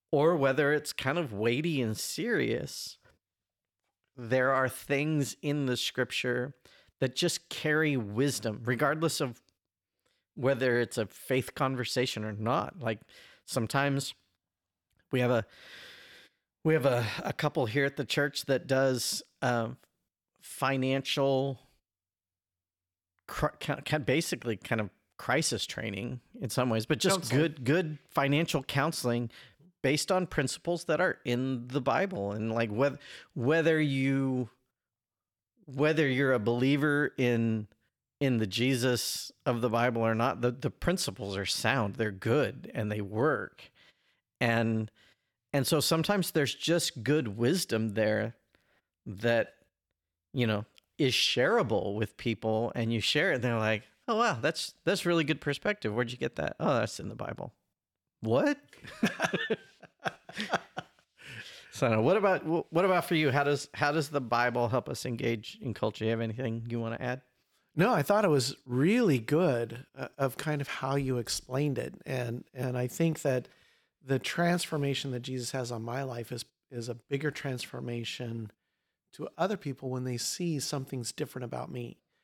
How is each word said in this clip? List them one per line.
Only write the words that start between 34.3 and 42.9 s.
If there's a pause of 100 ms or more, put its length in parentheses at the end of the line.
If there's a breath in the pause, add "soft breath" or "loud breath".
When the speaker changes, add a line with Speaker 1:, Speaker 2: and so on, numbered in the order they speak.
Speaker 1:
whether
you're
a
believer
in, (520)
in
the
Jesus (160)
of
the
Bible
or
not,
the,
the
principles
are
sound,
they're
good,
and